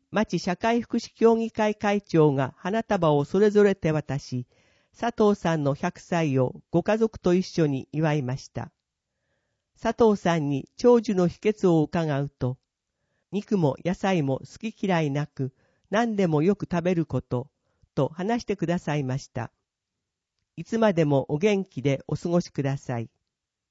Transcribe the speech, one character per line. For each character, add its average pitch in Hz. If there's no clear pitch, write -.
町 185
社 180
会 233
福 -
祉 -
協 226
議 226
会 214
会 208
長 151
が 135
花 208
束 170
を 143
そ 185
れ 214
ぞ 208
れ 196
手 160
渡 143
し、 123
佐 233
藤 208
さ 165
ん 151
の 139
百 -
歳 156
を 127
ご 170
家 214
族 226
と 180
一 185
緒 160
に 135
祝 156
い 151
ま 127
し -
た。 -
佐 226
藤 202
さ 170
ん 147
に 143
長 240
寿 214
の 180
秘 -
訣 208
を 160
伺 151
う 143
と、 127
肉 208
も 147
野 175
菜 190
も 135
好 -
き -
嫌 180
い 147
な 143
く、 131
何 226
で 196
も 151
よ 190
く -
食 170
べ 180
る 165
こ 127
と、 123
と 139
話 220
し -
て 208
く 170
だ 170
さ 151
い 147
ま 131
し -
た。 -
い 165
つ -
ま 220
で 165
も 143
お 151
元 196
気 -
で 135
お 151
過 175
ご 175
し -
く -
だ 139
さ 123
い。 113